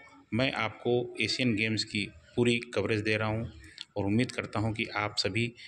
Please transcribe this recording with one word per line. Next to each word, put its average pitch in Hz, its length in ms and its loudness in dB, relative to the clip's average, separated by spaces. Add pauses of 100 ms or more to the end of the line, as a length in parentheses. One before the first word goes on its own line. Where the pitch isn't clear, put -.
(340)
मैं 131 180 2
आपको 120 680 0
एशियन 113 360 2
गेम्स 110 280 2
की 101 260 -2 (260)
पूरी 120 220 4
कवरेज 107 420 0
दे 107 160 2
रहा 110 120 0
हूं 110 160 0 (520)
और 101 100 0
उम्मीद 117 260 2
करता 104 280 -4
हूं 110 120 0
कि 110 120 -2
आप 104 340 -2
सभी 110 360 0 (140)